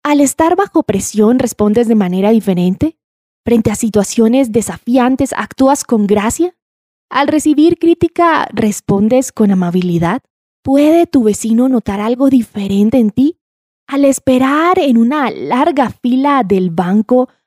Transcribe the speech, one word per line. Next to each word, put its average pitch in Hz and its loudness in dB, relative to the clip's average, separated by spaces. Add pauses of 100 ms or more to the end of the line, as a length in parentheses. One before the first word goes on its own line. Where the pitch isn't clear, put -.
¿Al 294 0
estar 320 0
bajo 349 -2
presión 214 0
respondes 220 0
de 233 2
manera 196 0
diferente? 196 0 (440)
¿Frente 233 0
a 208 -4
situaciones 226 0
desafiantes 240 -2
actúas 269 -2
con 208 0
gracia? 214 -2 (520)
¿Al 285 -2
recibir 302 2
crítica 330 0
respondes 220 -2
con 208 2
amabilidad? 175 -2 (420)
¿Puede 302 2
tu 269 0
vecino 226 0
notar 208 -2
algo 247 0
diferente 208 0
en 214 2
ti? 285 -2 (520)
¿Al 285 0
esperar 277 0
en 269 0
una 247 0
larga 247 -2
fila 262 -2
del 190 0
banco, 196 0 (160)